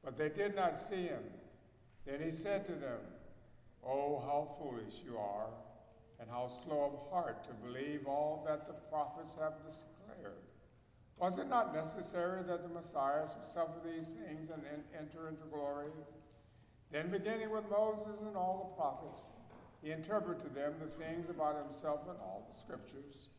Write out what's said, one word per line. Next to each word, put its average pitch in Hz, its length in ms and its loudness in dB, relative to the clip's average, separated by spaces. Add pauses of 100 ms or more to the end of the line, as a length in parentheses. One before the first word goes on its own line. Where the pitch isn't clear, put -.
But 127 160 -6
they 151 120 4
did 202 260 4
not 180 240 6
see 185 280 0
him. 131 160 0 (800)
Then 139 160 -2
he 160 100 2
said 196 360 2
to 170 80 -2
them, 123 260 -2 (840)
"Oh, 143 360 4
how 143 360 4
foolish 120 460 -4
you 120 140 -4
are, 104 320 0 (680)
and 113 100 -8
how 123 180 0
slow 147 380 2
of 143 260 -2
heart 151 320 0
to 123 100 -10
believe 135 540 -2
all 151 400 4
that 151 180 2
the - 80 -8
prophets 151 600 -2
have 156 220 2
declared. - 840 -12 (760)
Was 180 200 4
it - 120 0
not 220 240 6
necessary 175 680 2
that 175 200 0
the 175 60 -6
Messiah 151 580 2
should - 160 -8
suffer 165 400 0
these 165 280 -2
things 160 380 -6
and 156 160 -6
en-, 147 200 -6 (120)
enter 160 300 -6
into 156 240 -6
glory?" 147 400 0 (1000)
Then, 160 180 2
beginning 214 420 2
with 214 180 0
Moses 208 520 4
and 208 160 -2
all 185 320 2
the - 120 -4
prophets, - 500 -2 (500)
he 151 100 -4
interpreted 175 520 2
to 147 60 -4
them 143 300 0
the 160 240 -6
things 165 240 -2
about 151 340 4
himself 147 440 0
in 180 160 -6
all 101 280 -6
the - 80 -14
scriptures. - 800 -10